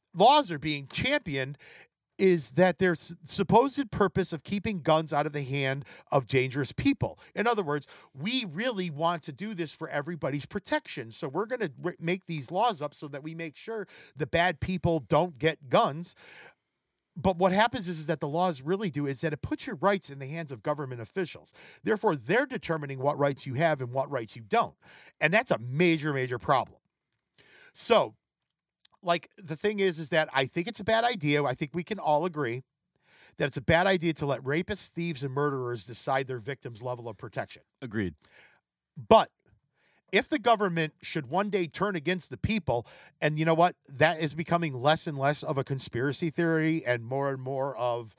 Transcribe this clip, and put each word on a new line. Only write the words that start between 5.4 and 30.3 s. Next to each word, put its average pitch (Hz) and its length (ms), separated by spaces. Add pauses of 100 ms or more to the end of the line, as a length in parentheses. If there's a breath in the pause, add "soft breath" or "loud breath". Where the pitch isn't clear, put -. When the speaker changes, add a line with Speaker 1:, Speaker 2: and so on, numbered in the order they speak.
Speaker 1:
hand 135 440 (260 loud breath)
of 135 140
dangerous 131 440
people. 123 480 (160 loud breath)
In 208 120
other 226 160
words, 147 240 (260 loud breath)
we 226 320
really 190 460
want 165 320
to 156 100
do 202 220
this 165 180
for - 160
everybody's 147 560
protection. 156 680
So 151 160
we're 170 180
gonna 226 240 (100)
re-, 170 180
make 180 280
these 147 240
laws 185 320
up 147 100
so - 160
that 139 140
we 160 120
make 165 220
sure 214 300 (280 loud breath)
the 139 120
bad 170 340
people 175 400
don't 156 380
get 147 320
guns. 170 440 (1000 loud breath)
But 180 220
what 180 140
happens 214 360
is, 170 100
is 156 100
that 160 120
the 151 80
laws 165 320
really 185 300
do 143 160
is 135 160
that 160 100
it 143 80
puts - 260
your 226 100
rights 190 340
in 139 80
the 135 80
hands 156 260
of 110 100
government 139 380
officials. 110 540 (280 loud breath)
Therefore, 202 340
they're 170 300
determining 156 520
what 139 200
rights 143 280
you 135 80
have 151 260
and 123 120
what 135 180
rights 120 260
you 117 60
don't. 117 320 (480 loud breath)
And 160 100
that's 220 180
a 120 80
major, 151 540
major 127 260
problem. 120 400 (920 loud breath)
So, 165 420 (880)
like, 175 340
the 160 200
thing 208 240
is, 180 180
is 156 120
that 156 220